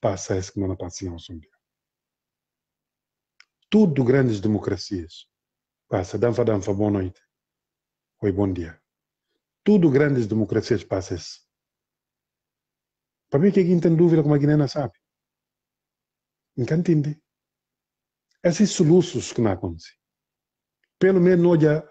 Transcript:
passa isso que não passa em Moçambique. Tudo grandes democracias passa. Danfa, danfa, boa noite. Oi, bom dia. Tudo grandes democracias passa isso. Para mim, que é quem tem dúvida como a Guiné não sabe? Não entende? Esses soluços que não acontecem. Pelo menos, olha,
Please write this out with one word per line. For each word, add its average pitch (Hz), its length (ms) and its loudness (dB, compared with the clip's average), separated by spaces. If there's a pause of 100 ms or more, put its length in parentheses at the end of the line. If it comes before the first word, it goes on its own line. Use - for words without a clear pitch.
passa 98 380 -4
isso 92 140 -10
que - 80 -6
não 95 160 -4
passa 92 280 -14
em 92 60 -10
Moçambique. 82 420 -18 (2250)
Tudo 175 340 2
grandes 123 360 2
democracias 98 840 -6 (640)
passa. 101 300 -6
Danfa, 120 260 0
danfa, 107 280 -2
boa 104 180 -2
noite. 95 300 -6 (1000)
Oi, 101 100 0
bom 98 180 -2
dia. 85 260 -10 (920)
Tudo 185 220 4
grandes 135 360 2
democracias 110 560 -2
passa 95 320 -8
isso. - 320 -14 (1800)
Para 139 100 0
mim, 190 140 4
que 196 80 4
é 185 40 4
quem 175 140 2
tem 165 160 2
dúvida 165 280 4
como 147 120 2
a 147 40 2
Guiné 147 180 2
não 147 100 2
sabe? 131 280 -6 (1600)
Não 127 80 -4
entende? 156 580 -2 (1200)
Esses 180 280 0
soluços 160 600 2
que - 120 -4
não 107 80 2
acontecem. 90 420 -8 (1040)
Pelo 190 220 2
menos, 175 240 4
olha, 160 460 2